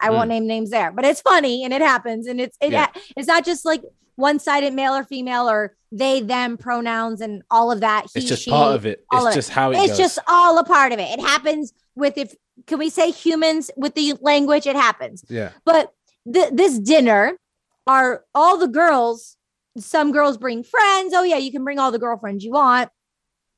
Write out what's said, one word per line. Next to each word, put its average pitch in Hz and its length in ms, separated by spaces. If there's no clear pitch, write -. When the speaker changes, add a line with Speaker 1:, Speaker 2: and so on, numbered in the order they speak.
Speaker 1:
I 214 100
won't 226 140
Speaker 2:
Mm. 226 40
Speaker 1:
name 226 180
names 220 240
there, 202 200
but 208 140
it's 285 160
funny 269 440
and 254 100
it 285 80
happens. 240 440
And 247 140
it's, 247 200
it 285 120
Speaker 2:
Yeah. 294 140
Speaker 1:
ha-, - 140
it's 262 120
not 330 160
just, 339 220
like, 320 160
one-sided 285 560
male 269 240
or 269 80
female 247 440
or 214 280
they, 269 300
them 240 340
pronouns 233 640
and 208 300
all 233 200
of 220 100
that. 214 340
He, - 60
Speaker 2:
It's 127 80
just 127 160
Speaker 1:
she, 240 60
Speaker 2:
part 139 240
of 107 120
it. - 260
Speaker 1:
all 247 140
Speaker 2:
It's - 20
Speaker 1:
of 214 60
Speaker 2:
just 143 160
Speaker 1:
it. - 20
Speaker 2:
how 135 200
it 320 40
Speaker 1:
It's 392 120
Speaker 2:
goes. - 100
Speaker 1:
just 370 280
all 349 320
a 339 60
part 285 280
of 226 60
it. 196 200
It - 20
happens 302 540
with, 277 220
if, 285 180
can 311 120
we 311 100
say 339 220
humans 320 680
with 285 180
the 294 280
language? 294 440
It 277 100
happens. 214 520
Speaker 2:
Yeah. 110 220
Speaker 1:
But 320 260
th-, 302 200
this 277 260
dinner 240 600
are 262 380
all 339 220
the 339 120
girls. 247 680
Some 294 320
girls 277 280
bring 240 260
friends. 392 500
Oh 359 80
yeah, 349 140
you 269 160
can 269 100
bring 277 160
all 262 140
the 226 60
girlfriends 220 440
you 226 100
want. 247 360